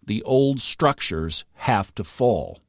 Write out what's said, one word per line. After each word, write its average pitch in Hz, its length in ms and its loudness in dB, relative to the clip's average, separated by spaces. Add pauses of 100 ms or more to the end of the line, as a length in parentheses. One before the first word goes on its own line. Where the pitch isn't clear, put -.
the 107 220 -4
old 135 380 2
structures 82 840 -2 (120)
have 104 400 0
to 98 100 -8
fall. 82 640 0